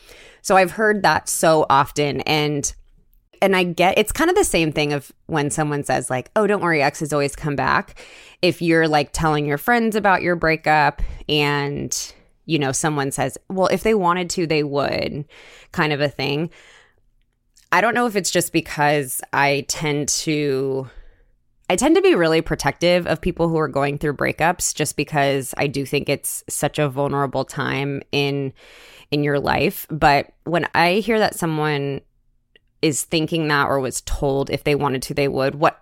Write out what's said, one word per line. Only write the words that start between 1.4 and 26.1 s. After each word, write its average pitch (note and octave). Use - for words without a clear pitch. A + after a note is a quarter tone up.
often. C#3
And, D3
and G3
I F#3
get, F3
it's G#3+
kind D#4+
of F#4
the G#4
same E3
thing D3
of -
when D3
someone D3
says, C3+
like, B2+
"Oh, G#3+
don't G3+
worry, D#3+
exes D3
always C#3+
come D3
back." C3+
If F3
you're, E3
like, D3+
telling D3+
your D3
friends A3+
about G3
your F3
breakup D#3
and, C#3+
you D#3
know, C#3
someone C#3+
says, C3+
"Well, F#3
if F#3
they A3
wanted F3+
to, F3
they D#3
would," C#3
kind D3+
of C#3
a C#3+
thing. C#3+
I F3
don't A3+
know A#3+
if G#3
it's -
just -
because D3
I C#3
tend D3
to, C3+
I F#3
tend D4
to F#4+
be F#4
really E3
protective E3+
of -
people E3+
who D#3+
are D#3
going C#3+
through D3
breakups, D3+
just -
because C#3
I C#3+
do C#3
think -
it's -